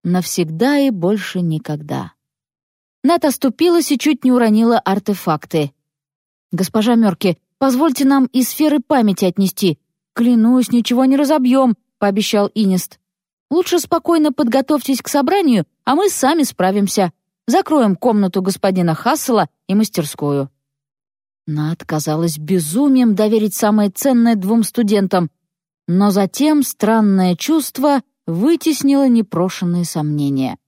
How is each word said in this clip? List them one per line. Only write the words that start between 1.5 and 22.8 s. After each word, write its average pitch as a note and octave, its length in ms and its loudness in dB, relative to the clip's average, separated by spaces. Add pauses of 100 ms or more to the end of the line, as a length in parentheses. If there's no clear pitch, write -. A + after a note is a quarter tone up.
Ната D#4+ 240 2
оступилась D#4+ 640 0
и C4 60 -2
чуть D4 260 -2
не B3+ 80 4
уронила A3+ 480 2
артефакты. F3 920 -4 (800)
«Госпожа G#3+ 460 0
Мёрки, G3 420 0 (200)
позвольте C4+ 460 0
нам C4+ 220 2
и B3 160 -2
сферы D4 380 0
памяти G#3+ 460 0
отнести. F3+ 520 -2 (360)
Клянусь, A#3+ 580 2
ничего A#3+ 320 0
не C4 120 2
разобьём», C4 600 2 (220)
пообещал G3+ 560 0
Инест. F#3+ 440 -2 (500)
«Лучше F4 300 0
спокойно D#4+ 540 0
подготовьтесь C4+ 680 -2
к - 60 -14
собранию, C#4 580 0 (180)
а C4 100 0
мы F#4+ 140 2
сами D4+ 340 0
справимся. F#3+ 680 -2 (340)
Закроем B3+ 480 2
комнату G3 480 0
господина F#3 520 -2
Хассела A3 540 -2 (200)
и F#3 60 -2
мастерскую». D3 760 -2 (960)
Нат D3+ 380 -6
казалось D#3 540 -4
безумием G3+ 760 0